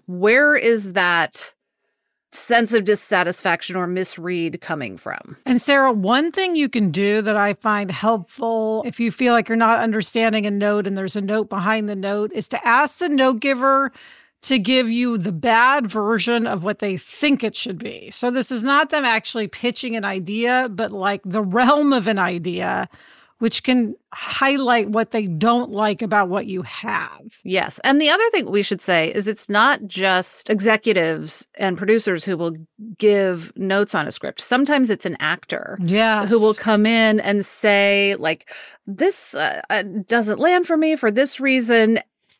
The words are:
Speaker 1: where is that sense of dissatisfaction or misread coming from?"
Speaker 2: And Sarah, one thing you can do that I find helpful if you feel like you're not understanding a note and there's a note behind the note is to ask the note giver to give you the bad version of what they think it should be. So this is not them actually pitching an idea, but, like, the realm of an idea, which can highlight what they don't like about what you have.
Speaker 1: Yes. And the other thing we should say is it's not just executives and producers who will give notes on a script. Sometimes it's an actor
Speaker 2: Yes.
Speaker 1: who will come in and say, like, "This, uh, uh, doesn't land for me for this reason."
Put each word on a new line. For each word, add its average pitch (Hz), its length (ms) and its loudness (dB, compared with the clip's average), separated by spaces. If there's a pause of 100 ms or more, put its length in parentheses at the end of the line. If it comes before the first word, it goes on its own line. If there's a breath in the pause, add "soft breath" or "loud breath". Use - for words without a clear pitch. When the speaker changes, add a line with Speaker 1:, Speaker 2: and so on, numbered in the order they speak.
Speaker 1:
where 226 480 4
is 220 380 0
that 175 600 0 (800)
sense 233 420 0
of 220 100 2
dissatisfaction 180 920 -2
or 180 120 -4
misread 175 760 -6
coming 127 360 -8
from?" - 480 -12
Speaker 2:
And 247 160 2
Sarah, 277 300 4
one 240 400 0
thing 370 240 -2
you 294 140 0
can 208 220 0
do 202 320 0
that 208 120 0
I 202 200 2
find 208 360 -2
helpful 220 920 -2
if 240 140 -8
you 233 120 0
feel 247 220 2
like 233 160 2
you're 226 60 0
not 226 240 4
understanding 220 640 0
a 208 60 -2
note 208 340 0
and 196 120 -4
there's 190 180 -6
a 208 60 -2
note 208 280 -2
behind 208 400 -2
the 208 60 -6
note 202 380 -4
is 214 160 -6
to - 180 -4
ask 262 320 2
the 349 100 -2
note 262 300 2
giver 269 520 0 (500 loud breath)
to 269 160 0
give 240 320 0
you 240 280 0
the 185 160 -2
bad 240 540 4
version 220 600 0
of 180 160 -4
what 196 160 -4
they 196 160 -2
think - 480 -2
it 214 140 -4
should 185 200 -8
be. - 340 -14
So 247 200 -4
this 254 200 -2
is 233 120 -4
not 285 260 2
them 302 140 0
actually 220 460 -2
pitching 240 480 -4
an 208 80 -4
idea, 220 640 -2
but, 202 220 -6
like, 202 320 -2
the 202 160 -2
realm 254 500 4
of 226 160 2
an 214 100 0
idea, 180 680 -2 (520 soft breath)
which 226 240 -2
can 247 320 0 (180)
highlight 247 800 0
what 214 200 0
they 214 160 -2
don't 233 440 0
like 208 300 -2
about 202 280 0
what 190 160 -4
you 185 160 -6
have. 202 580 -8 (240)
Speaker 1:
Yes. 185 400 -2
And 285 160 4
the 302 100 4
other 381 220 4
thing 320 180 0
we 202 140 2
should 190 180 -2
say 165 320 2
is 202 140 -2
it's - 220 -6
not 214 380 2
just 185 640 -2
executives 190 960 0 (100)
and 185 220 -2
producers 196 460 0
who 185 140 -4
will 170 180 -4 (420)
give 196 600 2
notes 196 360 -2
on 151 140 -2
a - 60 -8
script. - 260 -8
Sometimes 262 500 2
it's 196 160 -4
an 175 140 -6
actor - 640 -6
Speaker 2:
Yes. 208 460 2
Speaker 1:
who 226 100 4
will 214 140 4
come 214 320 2
in 220 340 4
and 202 260 -2
say, 202 720 2
like, 156 320 -4 (380 loud breath)
"This, 262 480 -2
uh, 156 340 -2
uh, 214 140 -2 (240)
doesn't 214 320 0
land 359 260 4
for 330 120 0
me 311 180 2
for 247 160 2
this 262 300 0
reason." 233 580 4 (400)